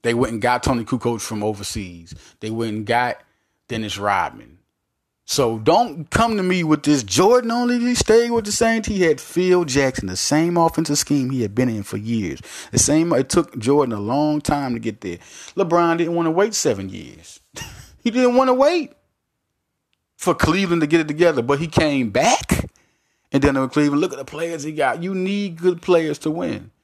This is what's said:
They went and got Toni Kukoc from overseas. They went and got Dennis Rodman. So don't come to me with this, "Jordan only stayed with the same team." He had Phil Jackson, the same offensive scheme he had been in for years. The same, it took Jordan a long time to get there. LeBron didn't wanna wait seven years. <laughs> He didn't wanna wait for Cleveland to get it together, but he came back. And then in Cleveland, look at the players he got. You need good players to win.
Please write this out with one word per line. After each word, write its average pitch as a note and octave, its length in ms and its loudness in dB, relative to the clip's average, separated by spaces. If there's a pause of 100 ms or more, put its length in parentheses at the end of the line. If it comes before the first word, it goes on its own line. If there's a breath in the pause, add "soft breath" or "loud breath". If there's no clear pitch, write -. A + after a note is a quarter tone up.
They A#2+ 120 -2
went A#2 200 0
and G#2+ 80 -6
got B2 200 2
Toni A#2+ 220 0
Kukoc A#2 380 -4
from G#2+ 200 -6
overseas. G2 720 -8 (280 loud breath)
They A2 100 -8
went A2+ 220 -4
and G#2+ 120 -6
got A#2 360 0 (480)
Dennis G#2+ 280 -6
Rodman. - 600 -2 (680)
So A#2 340 0
don't D#3+ 520 0
come A3+ 260 2
to G3 80 -2
me F3+ 220 0
with D3+ 180 2
this, D3 180 2
"Jordan G#3+ 500 2
only A#3+ 440 0
stayed A#3 360 4
with A#3 120 0
the G#3 80 -6
same A3+ 300 2
team." G#3 160 -4
He F#3 60 2
had D#3 180 2
Phil F3+ 420 2
Jackson, C3 440 0
the F#2 100 -6
same E3+ 400 2
offensive D#3+ 400 2
scheme C3+ 320 0
he C3 140 -2
had G2+ 120 -4
been B2+ 140 2
in G#2+ 140 -6
for - 120 -10
years. G#2 460 -4 (320 loud breath)
The - 40 0
same, D#3+ 360 2
it C3 160 0
took - 280 0
Jordan B2+ 380 2
a G#2 60 -6
long D3 400 0
time C#3 320 -2
to A#2 80 -6
get A2 180 -6
there. F2 200 -8 (360 loud breath)
LeBron E3+ 420 2
didn't E3+ 180 0
wanna E3 160 0
wait G#3 220 2
seven G2 360 -2
years. - 500 -16 (160)
<laughs> - 80 -12 (400 loud breath)
He A#3 80 0
didn't B3 240 2
wanna C4 180 4
wait D4 380 2 (1300)
for F3 100 2
Cleveland F3 480 0
to D3 60 0
get E3 140 4
it D3+ 60 -2
together, D3+ 340 2
but C#3 180 0
he E3 80 -4
came C#3+ 420 0
back. C#3+ 600 0 (600)
And C3+ 120 2
then C#3 140 2
in C3 120 -2
Cleveland, D3 320 2
look F3+ 120 -2
at C3 40 -12
the C3+ 80 -12
players D#3+ 380 -8
he D#3 80 -8
got. D3 320 -2
You F#3+ 100 -6
need F#3+ 440 -4
good F3 240 0
players E3 380 2
to D#3 120 -4
win. A2+ 400 -6 (120)